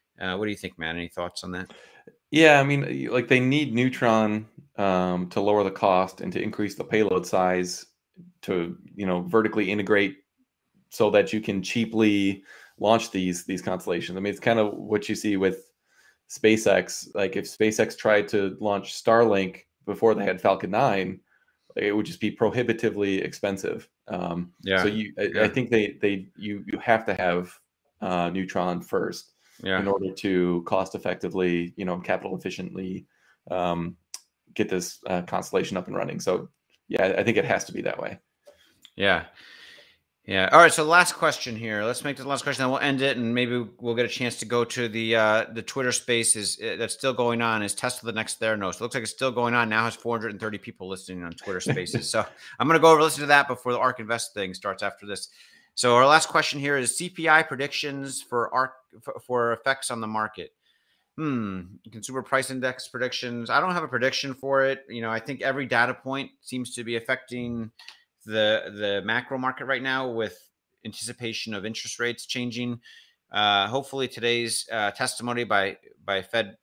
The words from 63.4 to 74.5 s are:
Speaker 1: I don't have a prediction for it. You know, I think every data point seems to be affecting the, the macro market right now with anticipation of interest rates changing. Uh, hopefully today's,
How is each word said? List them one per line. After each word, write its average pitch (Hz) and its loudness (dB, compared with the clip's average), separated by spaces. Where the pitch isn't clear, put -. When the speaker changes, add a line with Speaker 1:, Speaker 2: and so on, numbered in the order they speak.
Speaker 1:
I 127 6
don't 180 0
have 170 -2
a 147 -6
prediction 127 -2
for 135 2
it. 135 -2
You 117 -10
know, 113 -4
I 113 -2
think 135 -10
every 135 -2
data 120 2
point 135 -8
seems 127 -8
to 123 -10
be 117 -4
affecting 120 -6
the, 107 0
the 101 -2
macro 123 -2
market 127 -4
right 127 -2
now 131 -2
with 113 -4
anticipation 113 -10
of 98 -8
interest - -10
rates 120 -4
changing. 120 -6
Uh, 104 2
hopefully 131 -4
today's, 117 -2